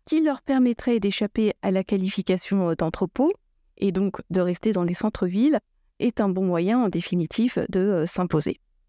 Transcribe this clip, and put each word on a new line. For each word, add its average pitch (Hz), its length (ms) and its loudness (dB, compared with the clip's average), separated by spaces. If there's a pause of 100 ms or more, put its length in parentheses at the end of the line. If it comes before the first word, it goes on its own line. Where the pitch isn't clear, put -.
qui 320 160 0
leur 294 200 0
permettrait 247 580 0
d'échapper 202 640 0
à 196 100 0
la 190 120 0
qualification, 190 840 0
euh, 165 60 0
d'entrepôt 185 560 0 (460)
et 196 140 0
donc 190 380 -2
de 180 120 2
rester 180 300 0
dans 254 120 0
les 175 100 0
centres-villes 214 640 0 (400)
est - 200 0
un 208 100 2
bon 185 160 0
moyen, 185 380 2
en 202 60 0
définitive, 175 800 -2
de, 190 100 0
euh, 185 260 2
s'imposer. - 540 -2 (300)